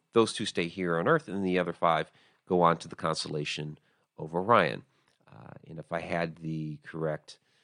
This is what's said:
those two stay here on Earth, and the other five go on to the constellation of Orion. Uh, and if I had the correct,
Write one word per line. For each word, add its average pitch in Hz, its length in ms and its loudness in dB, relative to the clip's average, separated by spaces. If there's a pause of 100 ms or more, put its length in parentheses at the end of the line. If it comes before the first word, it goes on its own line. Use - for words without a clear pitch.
(120)
those 113 220 6
two 113 100 -6
stay 90 240 -2
here 85 300 -2
on 90 100 0
Earth, 160 180 2
and 98 180 -4
the 90 140 2
other 87 140 0
five 80 400 0 (340)
go 90 140 2
on 85 160 6
to 82 120 -10
the - 80 -16
constellation 76 800 -4 (400)
of 78 160 -8
Orion. 90 480 4 (500)
Uh, 57 200 -20 (160)
and 80 100 -12
if 78 140 -14
I 85 80 -2
had 85 380 -4
the 80 440 -6
correct, 78 560 -6 (260)